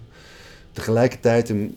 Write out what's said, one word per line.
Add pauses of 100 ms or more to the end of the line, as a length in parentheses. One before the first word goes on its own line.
(720)
Tegelijkertijd,
in,